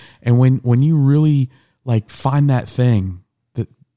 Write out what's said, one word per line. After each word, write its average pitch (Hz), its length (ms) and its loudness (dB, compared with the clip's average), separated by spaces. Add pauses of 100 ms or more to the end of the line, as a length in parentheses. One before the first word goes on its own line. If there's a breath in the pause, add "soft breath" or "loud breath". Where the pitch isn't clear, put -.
(200 loud breath)
And 120 180 0
when, 127 200 4
when 120 240 0
you 156 160 0
really, 143 500 2 (360 soft breath)
like, 113 260 -4
find 143 400 -2
that 123 180 -2
thing, 98 540 -2 (320)
that 101 140 -8 (280)